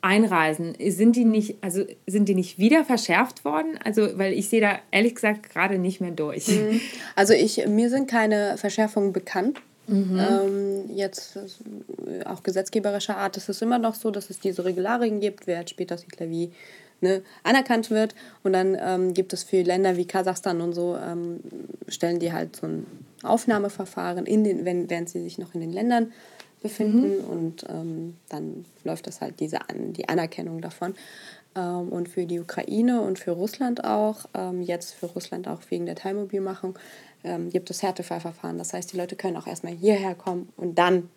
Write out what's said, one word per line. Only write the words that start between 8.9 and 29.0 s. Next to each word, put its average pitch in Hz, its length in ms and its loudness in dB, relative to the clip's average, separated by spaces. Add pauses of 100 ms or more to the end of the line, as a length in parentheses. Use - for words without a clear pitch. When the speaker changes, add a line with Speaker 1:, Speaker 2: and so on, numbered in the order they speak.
Speaker 2:
bekannt. 196 480 -2 (240)
Speaker 1:
Mhm. 190 340 2
Speaker 2:
Ähm, 196 760 2
jetzt, 196 420 -6
äh, 202 880 -12
auch - 160 -10
gesetzgeberischer 196 760 -2
Art 196 220 -2
ist - 100 -10
es 190 140 -6
immer 233 160 2
noch 226 160 0
so, 220 160 -2
dass 196 220 -6
es 185 80 -14
diese 185 260 -2
Regularien 208 540 0
gibt, 202 260 -4
wer 170 140 -2
als 170 100 -10
später 175 300 -6
Siedler - 320 -10
wie, 170 180 -2 (520)
ne, 190 200 4 (220)
anerkannt 233 480 2
wird. 220 240 2 (260)
Und 190 120 2
dann, 190 300 4
ähm, 185 300 0
gibt 185 200 0
es 180 100 -8
für 190 180 2
Länder 180 360 4
wie 175 80 0
Kasachstan 180 560 -2
und 175 120 -2
so, 175 240 -2
ähm, 170 440 -6 (480)
stellen 170 280 0
die 170 160 -2
halt 160 220 -4
so - 100 -8
ein 160 220 -6 (340)
Aufnahmeverfahren, 202 1040 0
in 214 180 4
den, 175 220 2
wenn, 175 240 -2
während 170 200 -4
sie 175 120 -6
sich 170 160 -10
noch 180 160 -12
in 170 80 -4
den 165 120 -6
Ländern 233 380 2 (500)
befinden. 220 560 2
Speaker 1:
Mhm. - 80 -4
Speaker 2:
Und, 165 440 -6
ähm, 165 460 -8 (140)
dann 156 360 -10 (180)
läuft 160 240 -6